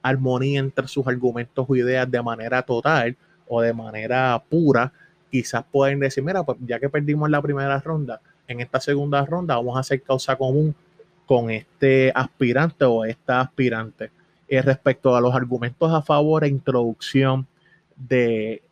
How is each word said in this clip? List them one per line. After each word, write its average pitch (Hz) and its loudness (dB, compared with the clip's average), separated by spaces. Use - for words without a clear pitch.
armonía 131 0
entre 135 -4
sus 135 -4
argumentos 123 -4
o 135 2
ideas 127 0
de 123 -2
manera 117 -4
total 127 0
o 117 0
de 117 2
manera 113 -2
pura, 143 2
quizás 123 -4
pueden 139 2
decir, 135 -2
"Mira, 180 -2
pues 123 -4
ya 120 -4
que 135 -2
perdimos 151 0
la 147 2
primera 139 -2
ronda, 139 -6
en 123 -8
esta 123 -4
segunda 143 0
ronda 156 -2
vamos 123 -4
a 131 0
hacer 131 -2
causa 131 -2
común 147 2
con 120 2
este 131 2
aspirante 131 0
o 113 2
esta 123 -2
aspirante". 113 -4
Eh, 131 2
respecto 131 2
a 123 4
los 123 2
argumentos 123 -2
a 156 0
favor 151 2
e - 2
introducción 131 0
de 117 0